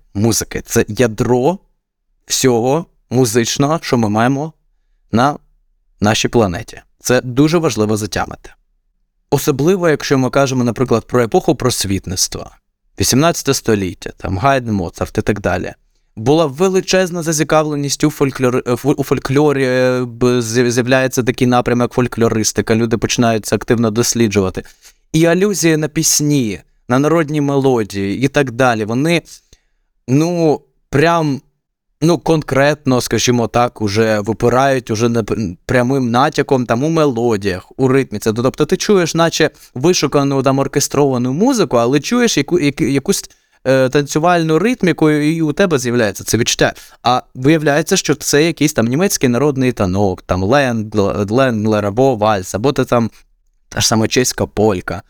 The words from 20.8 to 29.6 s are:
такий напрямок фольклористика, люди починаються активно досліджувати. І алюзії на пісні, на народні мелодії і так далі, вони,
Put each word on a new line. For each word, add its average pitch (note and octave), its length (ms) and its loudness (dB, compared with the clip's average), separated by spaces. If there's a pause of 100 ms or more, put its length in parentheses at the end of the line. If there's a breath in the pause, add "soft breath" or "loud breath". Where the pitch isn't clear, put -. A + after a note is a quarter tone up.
такий B2 240 0
напрямок B2 460 0
фольклористика, A2+ 800 0
люди A2+ 220 0
починаються A2 580 0
активно A2+ 360 0
досліджувати. G#2 720 0 (500 soft breath)
І D#3+ 120 4
алюзії E3+ 520 2
на D3+ 100 -2
пісні, D3 720 0 (260)
на B2 120 2
народні D3+ 420 2
мелодії B2 840 0
і - 20 2
так C3+ 240 0
далі, A#2 340 0
вони, C#3+ 360 -2 (840 soft breath)